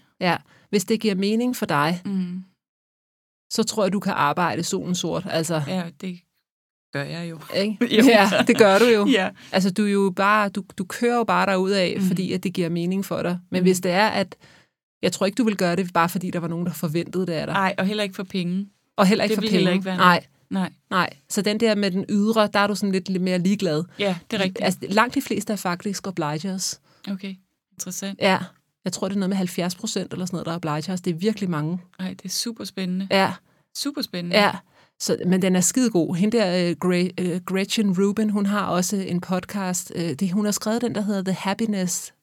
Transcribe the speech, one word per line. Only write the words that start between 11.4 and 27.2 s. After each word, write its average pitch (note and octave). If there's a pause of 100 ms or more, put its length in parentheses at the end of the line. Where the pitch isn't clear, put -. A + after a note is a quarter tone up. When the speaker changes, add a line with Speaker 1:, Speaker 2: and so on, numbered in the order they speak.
Speaker 1:
derudad, F#3+
Speaker 2:
Mm. G3
Speaker 1:
fordi F#3
at F#3
det F3+
giver E3+
mening F3
for D#3+
dig. F3 (120)
Men F#3
Speaker 2:
Mm. F#3
Speaker 1:
hvis F#3
det F3+
er, G3
at... - (680)
Jeg F#3
tror F#3+
ikke, G3+
du B3+
vil G#3+
gøre F3
det, F3+
bare E3+
fordi F3
der F3+
var E3
nogen, E3+
der F3
forventede E3+
det F3
af D3+
dig. -
Speaker 2:
Nej, F#3+
og F#3+
heller G#3
ikke G3
for G#3
penge. F#3+ (300)
Speaker 1:
Og G3+
heller A3
ikke G#3+
Speaker 2:
Det G#3+
Speaker 1:
for G3
Speaker 2:
vil A3
Speaker 1:
penge. G3
Speaker 2:
heller F3
ikke F#3
være F#3
Speaker 1:
Nej. F3+ (240)
Speaker 2:
Nej. F#3+ (200)
Speaker 1:
Nej. F3+ (200)
Så G#3
den G#3
der A3
med G3+
den F#3
ydre, G#3
der G#3
er G3+
du G3+
sådan G3
lidt, F#3
lidt F#3
mere F#3
ligeglad. F3 (160)
Speaker 2:
Ja, G3 (160)
det A3
er G3
rigtigt. F#3+
Speaker 1:
Altså, F3+ (100)
langt A3
de C#4
fleste G#3+
er G3
faktisk F3+
obligers. F3+ (300)
Speaker 2:
Okay, F#3+ (360)